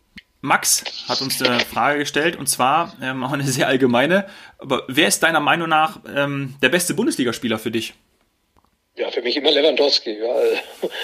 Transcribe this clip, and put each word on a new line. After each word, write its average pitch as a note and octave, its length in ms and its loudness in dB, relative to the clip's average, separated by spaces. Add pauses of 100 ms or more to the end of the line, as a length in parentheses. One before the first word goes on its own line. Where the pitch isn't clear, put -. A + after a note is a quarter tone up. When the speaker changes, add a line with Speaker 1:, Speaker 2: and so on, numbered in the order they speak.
(420)
Speaker 1:
Max - 420 0 (260)
hat B2 120 -2
uns C3+ 200 -4
eine B2 200 2
Frage C#3 380 0
gestellt, D3 380 0
und C#3+ 100 -10
zwar, D3 540 0
ähm, C3 220 -6
auch B2+ 100 -6
eine C#3 100 -2
sehr C#3 240 0
allgemeine. C3+ 640 2 (300)
Aber C3 280 -2
wer C#3+ 200 2
ist - 160 0
deiner D#3+ 160 4
Meinung D3+ 280 2
nach, D#3 320 2 (160)
ähm, C#3 460 -2
der B2+ 80 4
beste F3 240 0
Bundesligaspieler B2 640 0
für A2 140 -6
dich? A2 240 -4 (1000)
Speaker 2:
Ja, - 140 -4
für - 100 -4
mich A#2+ 140 -2
immer D3 160 2
Lewandowski, C#3+ 680 2
weil A#2 320 2 (500)